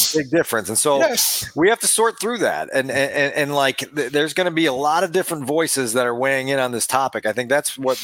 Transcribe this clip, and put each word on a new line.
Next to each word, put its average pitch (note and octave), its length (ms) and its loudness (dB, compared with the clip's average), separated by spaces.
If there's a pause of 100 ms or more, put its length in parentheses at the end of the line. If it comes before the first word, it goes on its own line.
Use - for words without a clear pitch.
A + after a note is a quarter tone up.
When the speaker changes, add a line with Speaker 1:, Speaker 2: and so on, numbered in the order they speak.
(120)
Speaker 1:
there's - 20 -6
a D#3 60 2
big C3 100 -4
difference. A#2 400 0
And A2 80 0
so C#3+ 180 2
Speaker 2:
Yes. - 580 0
Speaker 1:
we D#3+ 140 4
have A3+ 120 2
to - 60 -2
sort A3 320 0
through A#3 200 -4
that. E2+ 340 -2
And, C3+ 180 0
and, C3+ 220 0
and, C#3+ 220 0
and, C#3+ 200 -2
like, C3+ 400 0
th-, C#3 180 -2
there's D3 200 0
gonna F3+ 180 0
be E3 140 0
a D3 80 2
lot D3+ 320 2
of F3 80 -6
different E3 320 -2
voices C3+ 480 0
that B2 140 2
are A#2+ 80 0
weighing C3 340 0
in C#3 100 2
on B2+ 140 0
this A2+ 140 -2
topic. B2+ 400 0
I A2 80 0
think A#2+ 160 -2
that's C#3+ 260 0
what C3 260 -2